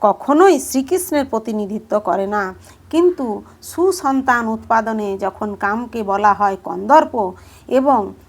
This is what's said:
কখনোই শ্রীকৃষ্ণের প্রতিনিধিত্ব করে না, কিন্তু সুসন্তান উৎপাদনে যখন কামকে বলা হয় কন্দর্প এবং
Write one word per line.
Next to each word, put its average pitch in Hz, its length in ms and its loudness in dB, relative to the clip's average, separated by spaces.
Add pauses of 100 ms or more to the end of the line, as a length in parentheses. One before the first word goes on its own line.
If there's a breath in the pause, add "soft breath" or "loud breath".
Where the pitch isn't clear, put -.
কখনোই 294 580 4
শ্রীকৃষ্ণের 285 680 -2
প্রতিনিধিত্ব 214 760 -4
করে 190 280 -2
না, 202 260 -2 (360 soft breath)
কিন্তু 294 520 0 (200 soft breath)
সুসন্তান 269 840 0
উৎপাদনে 220 720 -2
যখন 196 380 -6
কামকে 220 480 -6
বলা 202 300 2
হয় 196 300 -2
কন্দর্প 214 680 2 (360 soft breath)
এবং 254 460 2 (160)